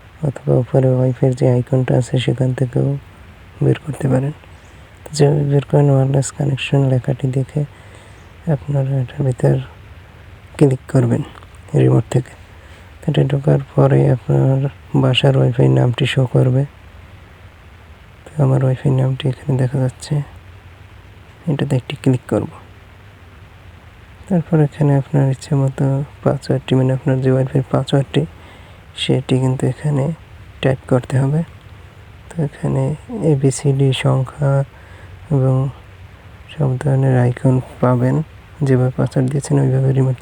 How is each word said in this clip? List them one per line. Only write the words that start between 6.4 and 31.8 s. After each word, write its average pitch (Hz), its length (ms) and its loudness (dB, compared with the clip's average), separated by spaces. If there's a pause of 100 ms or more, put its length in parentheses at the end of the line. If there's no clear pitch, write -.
লেখাটি 127 340 -2 (100)
দেখে 139 240 -4 (920)
আপনারা 135 380 -2 (100)
এটার 127 240 -8
ভিতর 135 280 2 (1040)
ক্লিক 135 260 2 (100)
করবেন 123 300 0 (580)
রিমোট 131 240 4 (100)
থেকে। 131 180 -2 (680)
তো - 100 -20
এটা 143 120 2 (100)
ঢোকার 143 280 0 (120)
পরে 139 280 4 (160)
আপনার 135 420 0 (440)
বাসার 131 360 2
ওয়াইফাই 131 300 2 (100)
নামটি 131 260 0 (100)
শো 135 80 2 (120)
করবে। 131 280 2 (1600)
তো - 60 -20 (140)
আমার 131 200 2
ওয়াইফাই 131 260 0 (100)
নামটি 131 300 -2
এখানে 139 220 -6 (100)
দেখা 127 220 -2
যাচ্ছে, - 320 -6 (1300)
এটাতে 143 300 -2
একটি - 220 -8
ক্লিক 127 300 0
করব। 107 180 -2 (1800)
তারপর 170 280 0 (100)
এখানে 143 340 0
আপনার 139 240 0 (100)
ইচ্ছে - 180 -8 (100)
মতো 135 220 -2 (400)
পাসওয়ার্ডটি, 135 540 -2
মানে 131 200 2
আপনার 131 260 -2
যে 131 100 2
ওয়াইফাই 131 280 0 (100)
পাসওয়ার্ডটি, 139 500 0 (800)
সেটি 131 320 0 (100)
কিন্তু 131 180 -2 (100)
এখানে 143 320 -2 (580)
টাইপ 131 180 0 (120)
করতে 127 300 0
হবে। 147 180 0 (880)